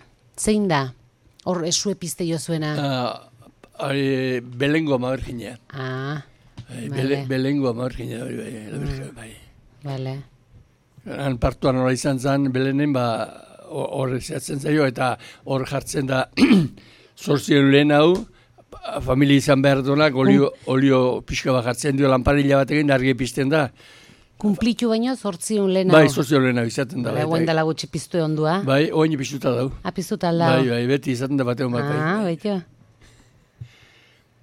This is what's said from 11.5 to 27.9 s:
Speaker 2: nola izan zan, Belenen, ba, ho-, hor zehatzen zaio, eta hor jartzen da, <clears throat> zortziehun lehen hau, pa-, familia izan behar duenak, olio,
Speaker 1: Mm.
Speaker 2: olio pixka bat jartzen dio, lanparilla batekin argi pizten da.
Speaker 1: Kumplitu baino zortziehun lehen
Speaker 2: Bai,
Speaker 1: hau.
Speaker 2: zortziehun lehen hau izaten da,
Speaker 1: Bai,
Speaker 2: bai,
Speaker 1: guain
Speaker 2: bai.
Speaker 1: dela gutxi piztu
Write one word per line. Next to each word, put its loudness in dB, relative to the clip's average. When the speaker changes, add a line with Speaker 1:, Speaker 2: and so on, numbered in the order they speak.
Speaker 2:
nola 0
izan -2
zan, 0
Belenen, 0
ba, -2
ho-, -4
hor -2
zehatzen -8
zaio, 2
eta -2
hor -2
jartzen -4
da, -2
<clears throat> 0
zortziehun 4
lehen 6
hau, 6
pa-, -10
familia 4
izan 4
behar 4
duenak, 2
olio, 6
Speaker 1:
Mm. -8
Speaker 2:
olio 4
pixka -2
bat 2
jartzen -2
dio, 4
lanparilla 4
batekin 2
argi 2
pizten -4
da. 0
Speaker 1:
Kumplitu 0
baino -2
zortziehun -2
lehen 2
Speaker 2:
Bai, 8
Speaker 1:
hau. 4
Speaker 2:
zortziehun 2
lehen 0
hau 0
izaten -4
da, -4
Speaker 1:
Bai, -2
Speaker 2:
bai, -2
Speaker 1:
guain 0
Speaker 2:
bai. 0
Speaker 1:
dela 0
gutxi -4
piztu -6